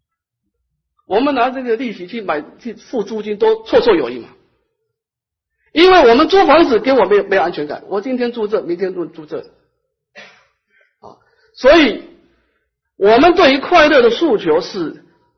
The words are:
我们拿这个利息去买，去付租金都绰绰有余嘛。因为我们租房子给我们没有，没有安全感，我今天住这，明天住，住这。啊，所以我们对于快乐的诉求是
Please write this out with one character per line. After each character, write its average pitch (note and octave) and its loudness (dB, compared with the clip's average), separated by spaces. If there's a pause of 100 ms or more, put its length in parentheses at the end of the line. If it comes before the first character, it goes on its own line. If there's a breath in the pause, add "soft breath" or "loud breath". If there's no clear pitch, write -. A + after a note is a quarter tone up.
(1080)
我 G3 -2
们 C#4+ -2
拿 B3 -2
这 C4 -10
个 A#3 -2
利 A#3+ -8
息 F3 -16
去 A3+ -12
买， D#3+ -6 (160)
去 A3+ -14
付 G#3 -10
租 G#3+ -10
金 G#3 -8
都 A3 0
绰 C4 0
绰 A3 2
有 B2 -4
余 B2 -12
嘛。 G#2 -20 (1400)
因 F4+ 4
为 D#4+ 6
我 A#3 6
们 D#4 2
租 F#4+ 2
房 D#4 4
子 A#3 0
给 C4 -2
我 C4 2
们 F#3 0
没 G#3 2
有， G3 0
没 G3 -4
有 F#3 0
安 F3 -4
全 D3 -10
感， C#3+ -14
我 G3 -6
今 B3+ -6
天 A#3+ -6
住 A3 -6
这， G3+ -4
明 F3 -8
天 F#3 -6
住， F3 -8
住 D3+ -16
这。 D3 -12
啊， - -20 (340)
所 C#4+ 4
以 C4+ 0 (920)
我 G#3 2
们 E4+ 4
对 E4+ 2
于 C#4+ -2
快 D#4 2
乐 D4 2
的 A#3+ 2
诉 A#3 0
求 E3+ -2
是 - -10 (340)